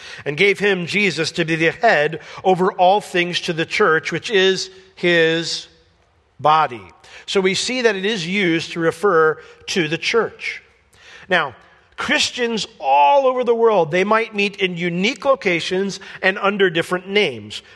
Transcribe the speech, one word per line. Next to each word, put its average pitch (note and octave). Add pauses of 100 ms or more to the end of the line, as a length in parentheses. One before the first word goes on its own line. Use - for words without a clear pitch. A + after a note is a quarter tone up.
(240)
and D3
gave F#3+
him, F#3
Jesus, D#3+
to E3+
be D#3+
the D#3+
head D#3 (220)
over F#3
all F#3+
things F3
to F3+
the D#3+
church, D#3+
which E3
is F#3+ (260)
his E3 (720)
body. C#3+ (440)
So -
we F#3+
see B3+
that A3+
it F#3+
is G3
used E3+
to E3+
refer D#3+ (280)
to E3+
the D#3
church. - (680)
Now, D3+ (420)
Christians A#3+ (140)
all C#4
over B3+
the A#3+
world, G#3+
they F#3
might A3
meet G3+
in F3+
unique F3+
locations F#3+ (200)
and F#3+
under G3+
different F3+
names, C3+ (140)